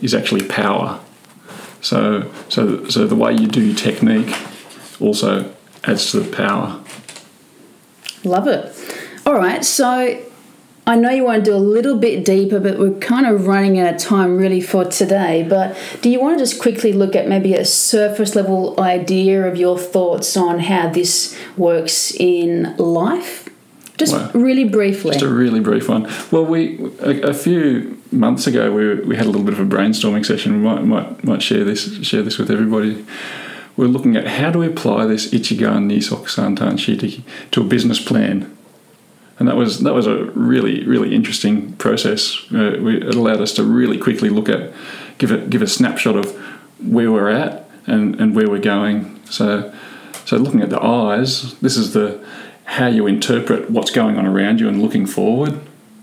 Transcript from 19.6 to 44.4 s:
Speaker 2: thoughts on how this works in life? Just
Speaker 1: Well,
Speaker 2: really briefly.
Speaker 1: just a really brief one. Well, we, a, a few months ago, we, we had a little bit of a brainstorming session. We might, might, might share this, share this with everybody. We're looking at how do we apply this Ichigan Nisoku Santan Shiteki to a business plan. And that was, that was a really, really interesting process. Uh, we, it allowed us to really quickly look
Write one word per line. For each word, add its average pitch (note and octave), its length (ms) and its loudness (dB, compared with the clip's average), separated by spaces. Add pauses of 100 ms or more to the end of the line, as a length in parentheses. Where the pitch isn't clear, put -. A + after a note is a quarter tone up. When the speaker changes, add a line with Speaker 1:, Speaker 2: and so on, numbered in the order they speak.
Speaker 2:
thoughts F3+ 580 0
on F3 240 2
how E3+ 300 0
this - 480 -2 (180)
works E3+ 640 0
in E3+ 580 0
life? F3+ 720 -2 (500)
Just - 160 2
Speaker 1:
Well, - 200 -4
Speaker 2:
really C4 300 4
briefly. G3 480 0
Speaker 1:
just C#3 120 2
a C#3 40 0
really A#2+ 320 2
brief G#2+ 280 0
one. A2 220 0 (200)
Well, D#3+ 140 4
we, E3 340 0 (220)
a, C#3 280 0
a C#3+ 60 0
few D3+ 760 0
months B2 360 2
ago, A#2 260 2
we, G#2 240 2
we - 200 -2
had A2 100 0
a - 20 2
little G2+ 160 0
bit G2+ 100 0
of G2 60 -4
a F#2+ 40 2 (120)
brainstorming G#2+ 500 0
session. G#2 280 0
We G#2+ 140 2
might, G#2+ 160 0
might, - 400 0
might A2+ 180 0
share G#2+ 220 0
this, G#2 380 -4
share G#2+ 200 -2
this G#2+ 160 -4
with - 120 -2
everybody. G#2+ 540 0 (720)
We're C3 120 4
looking B2 280 4
at G#2+ 100 -2
how C3+ 240 0
do E3+ 100 2
we E3 60 0
apply A2+ 380 0
this A2 260 -2
Ichigan A2 600 0
Nisoku G#2+ 360 -2
Santan G#2 520 -2
Shiteki - 440 -4 (300)
to - 80 2
a A2+ 40 2
business A#2 380 0
plan. G2+ 540 -2 (840)
And B2+ 100 2
that - 80 2
was, A2+ 240 0
that C#3 140 2
was A#2+ 120 2
a - 180 0
really, A#2+ 600 0
really A#2 300 2
interesting - 600 0
process. G#2+ 680 -2 (100)
Uh, G#2 280 0
we, A2 180 0
it A2+ 160 -2
allowed A2+ 260 2
us G#2 140 -2
to A2+ 100 0
really A#2 320 2
quickly A2+ 320 0
look G#2 220 0